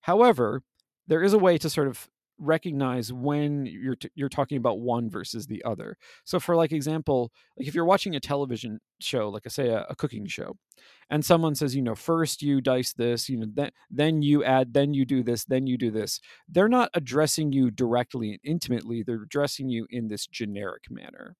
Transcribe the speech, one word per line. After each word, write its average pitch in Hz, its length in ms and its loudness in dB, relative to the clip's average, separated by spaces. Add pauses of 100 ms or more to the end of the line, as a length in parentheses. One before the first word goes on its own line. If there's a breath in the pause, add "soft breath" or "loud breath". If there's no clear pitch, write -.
However, 165 600 4 (440)
there 160 160 4
is 196 100 6
a 214 60 8
way 180 200 6
to 156 120 -2
sort 147 160 0
of - 220 -8 (340)
recognize 139 680 -2
when 143 540 -2
you're 117 300 -6
t-, - 180 -14
you're 139 160 -4
talking 143 260 -2
about 113 240 -2
one 117 300 -2
versus 107 360 -10
the 110 160 -10
other. - 360 -8 (260 loud breath)
So 180 160 -2
for, 170 160 0
like, 165 160 4
example, 147 580 0 (280 soft breath)
like, 131 100 -6
if 143 60 -10
you're 165 100 2
watching 185 320 2
a 135 40 -4
television 123 600 -4 (180)
show, 110 300 -2
like, 101 160 -8
I - 60 -12
say 131 180 -2
a, 113 220 0
a - 40 -8
cooking 107 320 -6
show, - 300 -10 (540 soft breath)
and 151 120 0
someone 165 320 4
says, 135 220 -2
you 139 60 0
know, 117 120 0
"First 165 460 -2
you 143 220 2
dice 127 320 0
this, 120 340 0
you 131 80 -2
know, 113 160 -4
then, 139 200 -4 (180 soft breath)
then 151 320 2
you 147 200 4
add, 131 300 2
then 143 220 4
you 135 100 4
do 127 180 0
this, 117 220 -2
then 131 220 0
you 127 100 0
do 117 140 0
this." 107 280 -4 (300 loud breath)
They're 180 180 4
not 240 280 4
addressing 147 580 0
you 135 180 4
directly 120 600 0
and 101 120 -12
intimately. 120 600 -4
They're 113 200 -4
addressing 139 460 -2
you 113 220 -2
in 117 180 -4
this 104 180 -6
generic 104 640 -8
manner. - 520 -16